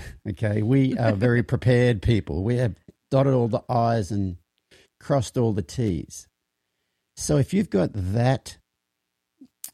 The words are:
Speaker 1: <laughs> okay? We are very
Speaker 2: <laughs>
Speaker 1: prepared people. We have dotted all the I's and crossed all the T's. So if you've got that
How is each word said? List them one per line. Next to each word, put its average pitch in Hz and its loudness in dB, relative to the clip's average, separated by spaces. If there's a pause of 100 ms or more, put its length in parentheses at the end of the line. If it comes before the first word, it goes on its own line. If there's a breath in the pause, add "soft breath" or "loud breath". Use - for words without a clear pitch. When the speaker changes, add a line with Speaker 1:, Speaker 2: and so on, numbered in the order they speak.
(120)
Speaker 1:
<laughs> - -12
okay? 107 -2
We 131 2
are 113 2
very 120 2
Speaker 2:
<laughs> - -
Speaker 1:
prepared 123 2
people. 95 0
We 120 0
have 120 -2 (360)
dotted 135 4
all 120 2
the 113 -2
I's 117 0
and 98 -2 (600 soft breath)
crossed 139 -2
all 117 2
the 92 -2
T's. - -4 (880)
So - 0
if 135 0
you've - 0
got 185 0
that 107 -2 (1160)